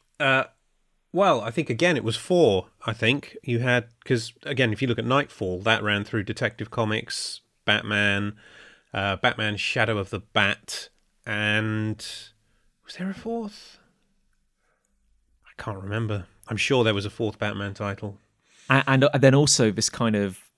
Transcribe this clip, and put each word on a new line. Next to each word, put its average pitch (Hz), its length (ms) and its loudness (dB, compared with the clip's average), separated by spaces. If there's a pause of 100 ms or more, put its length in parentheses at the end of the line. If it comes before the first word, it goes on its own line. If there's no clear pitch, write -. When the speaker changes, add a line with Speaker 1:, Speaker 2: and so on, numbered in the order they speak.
(200)
Speaker 1:
Uh, 135 260 2 (640)
well, 165 300 2
I 113 100 -6
think, 147 180 -4
again, 156 280 2
it 107 60 -4
was 113 120 -2
four, 135 540 2 (160)
I 110 80 -4
think. 120 500 -2
You 120 160 -2
had, 123 280 0 (180)
'cause, 113 280 -2 (100)
again, 127 280 0
if 107 100 -4
you 135 60 0
look 117 120 0
at 113 60 -4
Nightfall, 110 560 -2
that 110 220 2
ran 104 200 0
through 107 200 -4
Detective 107 480 -6
Comics, - 720 -6 (240)
Batman, 104 720 0 (560)
uh, 98 240 -2
Batman 107 400 -2
Shadow 110 400 -2
of 98 120 -6
the 101 100 -8
Bat, - 720 -2 (360)
and 107 720 -2 (880)
was - 120 -20
there 185 120 -8
a 196 40 -8
fourth? 226 640 -10 (1700)
I - 160 -20
can't 101 200 -10
remember. 104 440 -4 (220)
I'm 113 100 -6
sure 127 260 2
there 110 100 4
was 98 120 -2
a 107 40 -4
fourth 107 280 -6
Batman 101 360 -6
title. 101 440 -8 (520)
Speaker 2:
A-, 131 180 4
and, 135 160 6
uh, 143 140 6
then 131 180 8
also 139 360 4
this 104 180 -2
kind 113 260 0
of, 101 240 0 (180)